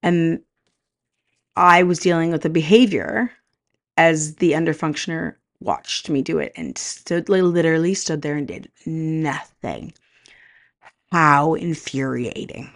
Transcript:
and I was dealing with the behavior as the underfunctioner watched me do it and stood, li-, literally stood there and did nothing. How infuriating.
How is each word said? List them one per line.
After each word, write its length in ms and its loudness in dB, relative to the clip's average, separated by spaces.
and 380 0
I 260 6
was 160 2
dealing 340 0
with 120 -2
the 60 0
behavior 800 2
as 380 2
the 160 2
underfunctioner 840 -4
watched 500 -6
me 120 0
do 180 -2
it 160 -6
and 220 -10
stood, 520 -6
li-, 120 4
literally 520 2
stood 280 -6
there 140 -4
and 120 -4
did 240 -14
nothing. 1080 -6
How 420 6
infuriating. 1200 -6